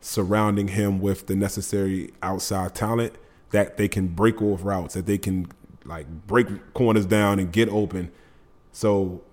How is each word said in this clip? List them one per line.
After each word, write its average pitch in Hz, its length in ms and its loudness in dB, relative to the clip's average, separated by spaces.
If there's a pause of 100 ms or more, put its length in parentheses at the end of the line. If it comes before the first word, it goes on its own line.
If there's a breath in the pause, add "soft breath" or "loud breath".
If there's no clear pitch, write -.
surrounding 104 680 0
him 101 300 0
with 98 280 -2
the 98 80 -2
necessary 95 760 -2 (120)
outside 92 500 -4
talent 113 400 -2 (380 soft breath)
that 101 260 2
they 104 100 2
can 95 200 0
break 104 340 2
off 101 220 0
routes, 95 320 -4
that 90 100 -4
they 101 120 0
can, 92 300 -2 (360)
like, 80 240 -14 (180)
break 101 480 0
corners 110 320 4
down 101 340 4
and 90 120 -2
get 110 180 4
open. 95 420 -2 (600 soft breath)
So, 95 500 0 (120)